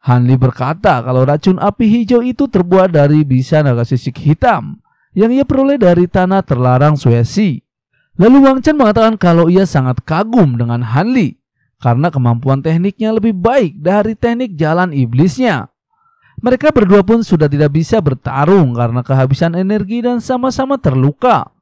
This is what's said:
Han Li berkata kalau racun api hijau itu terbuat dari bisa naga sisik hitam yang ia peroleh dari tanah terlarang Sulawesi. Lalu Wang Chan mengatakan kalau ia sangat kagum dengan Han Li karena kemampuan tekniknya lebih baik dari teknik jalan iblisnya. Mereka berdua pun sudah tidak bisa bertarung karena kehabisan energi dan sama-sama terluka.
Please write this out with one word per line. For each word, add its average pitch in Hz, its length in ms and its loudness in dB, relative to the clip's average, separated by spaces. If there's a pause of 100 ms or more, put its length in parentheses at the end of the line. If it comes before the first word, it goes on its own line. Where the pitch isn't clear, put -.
Han 123 160 2
Li 127 140 2
berkata 131 640 -2
kalau 127 220 0
racun 151 340 0
api 202 240 -2
hijau 233 400 0
itu 254 240 -2
terbuat 185 460 0
dari 147 260 4
bisa 135 400 0
naga 120 240 0
sisik - 320 -6
hitam 156 640 -2 (340)
yang 220 160 2
ia 269 160 0
peroleh 277 300 0
dari 175 320 2
tanah 185 340 0
terlarang 127 540 0
Sulawesi. 131 680 0 (580)
Lalu 240 180 6 (100)
Wang 269 160 2
Chan 311 100 2
mengatakan 226 480 0
kalau 170 260 2
ia 185 200 2
sangat 127 340 -2
kagum 180 580 0
dengan 120 220 -4
Han 139 320 -2
Li 214 240 -2 (420)
karena 131 320 0
kemampuan 127 480 -2
tekniknya 185 560 -4
lebih 214 220 -2
baik 226 420 -2
dari 208 380 -2
teknik 233 420 -4
jalan 165 320 -2
iblisnya. 143 800 -2 (680)
Mereka 254 320 0
berdua 202 320 4
pun 226 160 2
sudah 151 320 0
tidak 143 240 0
bisa 165 240 0
bertarung 143 760 0
karena 120 280 -2
kehabisan 139 560 -2
energi 208 400 -4
dan 240 240 -4
sama-sama 262 560 -4
terluka. 143 720 0 (100)